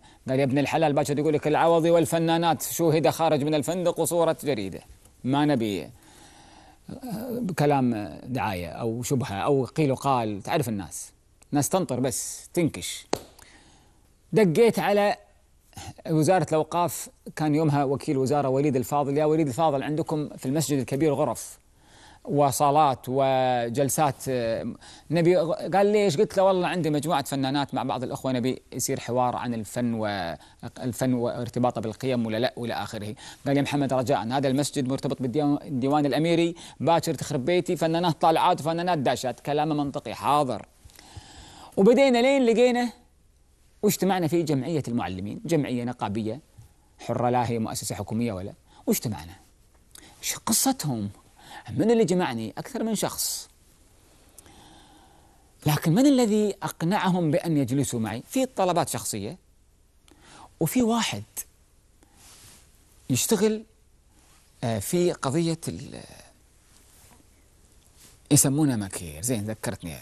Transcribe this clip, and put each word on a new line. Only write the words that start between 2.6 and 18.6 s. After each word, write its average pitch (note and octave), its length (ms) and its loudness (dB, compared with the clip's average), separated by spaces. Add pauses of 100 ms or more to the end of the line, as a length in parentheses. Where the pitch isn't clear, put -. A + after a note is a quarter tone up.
شو - 280 0
هدا D#3+ 200 4
خارج D#3 340 2
من D#3 100 0
الفندق E3 460 -2
وصورة D#3+ 440 2
جريدة". G#2 360 -4 (440)
ما C#3 200 2
نبي، A2 460 0 (1000)
آه، A#3+ 520 -10 (160)
كلام A#2+ 640 0
دعاية G2 440 -4
أو A#2 340 -6
شبهة A#2 320 -2
أو B2+ 300 0
قيل C#3 280 0
وقال، A#2 500 -2
تعرف A#2 260 -2
الناس، G2 420 -10 (420)
ناس C#3+ 160 0
تنطر D3 320 0
بس، - 540 -6
تنكش. - 520 -4 (1300)
دقيت G3 460 4
على G3+ 380 2 (920)
وزارة D#3 380 4
الأوقاف، D#3 600 -2 (280)
كان D#3 180 2
يومها C#3+ 300 4
وكيل C3+ 320 -2
وزارة C3+ 320 0
وليد C3+ 280 2